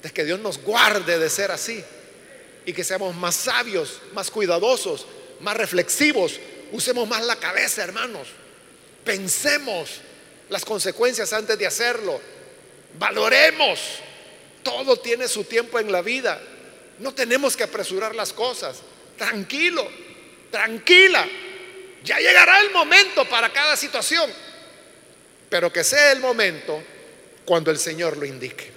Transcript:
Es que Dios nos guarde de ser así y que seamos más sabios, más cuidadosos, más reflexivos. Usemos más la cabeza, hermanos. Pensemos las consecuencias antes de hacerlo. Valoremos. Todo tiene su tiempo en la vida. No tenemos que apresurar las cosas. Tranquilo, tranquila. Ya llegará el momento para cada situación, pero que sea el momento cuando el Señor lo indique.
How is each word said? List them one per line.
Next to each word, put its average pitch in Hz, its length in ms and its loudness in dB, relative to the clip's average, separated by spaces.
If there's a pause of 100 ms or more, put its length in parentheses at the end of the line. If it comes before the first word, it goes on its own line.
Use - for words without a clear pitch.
Es 151 100 -12
que 160 120 -2
Dios 180 160 -2
nos 185 220 -6
guarde 202 560 2
de 160 100 2
ser 196 220 -2
así 208 320 -8 (800)
y 180 80 -8
que 170 120 -6
seamos 190 300 -4
más 175 200 -2
sabios, 233 640 -2 (120)
más 190 180 -6
cuidadosos, 196 760 0 (340)
más 202 160 -4
reflexivos. 190 840 0 (320)
Usemos 240 360 -2
más 226 160 -2
la 233 120 0
cabeza, 190 480 -2
hermanos. 196 440 -8 (760)
Pensemos 208 960 -2 (480)
las 185 160 -4
consecuencias 214 680 -2
antes 214 260 0
de 196 80 0
hacerlo. 220 540 -2 (760)
Valoremos. 233 840 4 (840)
Todo 254 340 2
tiene 240 320 -2
su 214 160 -4
tiempo 233 340 -2
en 214 140 -2
la 180 100 0
vida. 226 380 -2 (600)
No 262 120 -8
tenemos 254 440 0
que 226 80 0
apresurar 202 500 -4
las 214 180 -6
cosas. 208 460 -6 (400)
Tranquilo, 262 680 -2 (640)
tranquila. 226 800 4 (800)
Ya - 140 -2
llegará 359 400 8
el 415 100 4
momento 349 580 4
para 233 240 0
cada 294 240 2
situación, 285 540 -2 (1200)
pero 175 220 2
que 170 100 0
sea 285 300 6
el 269 80 2
momento 190 600 0 (640)
cuando 160 280 2
el 147 80 0
Señor 160 360 -4
lo 147 80 -6
indique. 127 520 -12